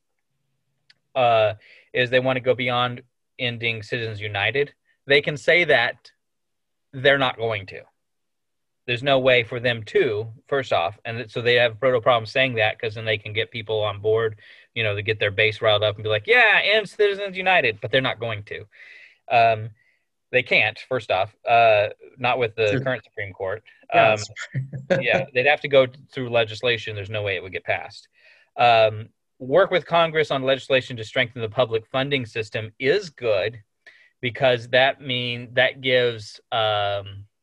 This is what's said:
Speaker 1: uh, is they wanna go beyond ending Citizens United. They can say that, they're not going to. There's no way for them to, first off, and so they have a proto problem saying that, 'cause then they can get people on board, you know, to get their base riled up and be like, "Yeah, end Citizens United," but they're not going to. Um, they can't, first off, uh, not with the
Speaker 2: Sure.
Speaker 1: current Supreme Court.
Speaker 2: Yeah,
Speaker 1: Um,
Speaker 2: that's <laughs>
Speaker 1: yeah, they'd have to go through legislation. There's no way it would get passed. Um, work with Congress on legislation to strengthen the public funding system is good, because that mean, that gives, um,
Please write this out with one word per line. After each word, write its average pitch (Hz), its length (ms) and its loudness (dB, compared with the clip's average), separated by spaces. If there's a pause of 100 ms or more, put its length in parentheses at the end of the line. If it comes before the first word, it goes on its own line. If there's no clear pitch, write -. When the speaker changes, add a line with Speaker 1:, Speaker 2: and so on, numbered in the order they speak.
(1120)
Speaker 1:
uh, 113 400 2 (400)
is 123 160 0
they 127 100 2
wanna 127 200 0
go 120 160 2
beyond 123 480 -2 (340)
ending 117 460 -4
Citizens 113 360 -6
United. 107 540 -2 (320)
They 139 160 4
can 151 160 -6
say 170 280 2
that, 120 460 0 (800)
they're 139 280 2
not 131 180 -2
going 107 300 -4
to. 78 140 -16 (1080)
There's 120 160 -4
no 139 160 2
way 127 240 4
for 120 160 -8
them 117 240 -2
to, 113 440 0 (200)
first 135 260 -2
off, 95 320 -2
and 117 240 -8
so 123 120 -6
they 120 140 2
have 120 180 2
a - 20 -14
proto 127 260 2
problem 117 240 2
saying 131 300 -2
that, 107 240 0
'cause 110 160 -6
then 113 100 -12
they 110 120 0
can 104 160 -12
get 110 180 -4
people 110 300 -4
on 104 180 -4
board, 110 400 0 (340)
you 117 100 -4
know, 104 120 -2
to 104 60 -6
get 107 180 -2
their 104 120 0
base 107 300 0
riled 107 220 2
up 104 120 0
and 107 80 -14
be 107 60 -4
like, 107 180 -2
"Yeah, 214 360 4
end 208 260 0
Citizens 202 480 -2
United," 170 420 0
but 117 120 -8
they're 135 100 2
not 123 180 -4
going 110 240 -8
to. - 240 -14 (600)
Um, 113 420 4 (640)
they 123 120 2
can't, 117 340 0 (100)
first 120 220 -4
off, 98 260 -2 (120)
uh, 113 420 6 (280)
not 127 200 -2
with 117 180 -2
the 110 160 0
Speaker 2:
Sure. 127 100 0
Speaker 1:
current 127 220 -6
Supreme 98 300 -14
Court. 101 300 -8 (280)
Speaker 2:
Yeah, 113 200 4
Speaker 1:
Um, 107 80 0 (680)
Speaker 2:
that's - 160 0
<laughs> - 0 -
Speaker 1:
yeah, 113 300 0
they'd 127 140 2
have 147 140 2
to 151 60 -8
go 135 200 6 (240)
through 127 180 -8
legislation. 113 640 -2
There's 98 140 -10
no 107 140 -6
way 98 140 -2
it 82 40 -6
would 95 120 -12
get 123 100 -8
passed. - 440 -8 (480)
Um, 110 540 4 (300)
work 165 320 2
with 175 160 -2
Congress 160 420 2
on 139 140 -2
legislation 131 540 0
to 113 60 -10
strengthen 120 380 -4
the 113 80 -6
public 113 380 -2
funding 135 400 -4
system 110 500 -8
is 170 320 0
good, 110 540 -2 (580)
because 123 480 0
that 131 320 2
mean, 123 540 -8
that 127 260 0
gives, 123 580 0 (120)
um, 101 760 -2 (180)